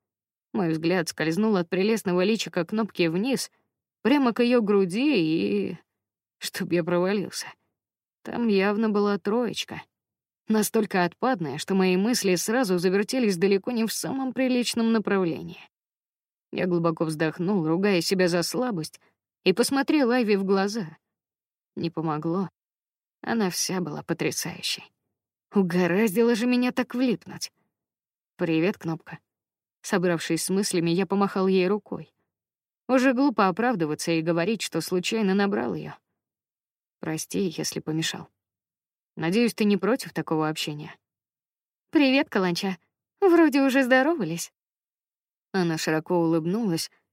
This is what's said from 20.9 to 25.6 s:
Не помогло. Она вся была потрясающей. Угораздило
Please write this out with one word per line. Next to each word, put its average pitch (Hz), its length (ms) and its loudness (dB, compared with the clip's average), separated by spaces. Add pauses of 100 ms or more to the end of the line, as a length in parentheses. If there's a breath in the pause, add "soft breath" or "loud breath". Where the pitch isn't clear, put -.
Не - 120 -4
помогло. 165 640 -4 (720)
Она 226 260 -2
вся 175 320 -4
была 151 220 -6
потрясающей. - 920 -6 (640)
Угораздило 190 800 2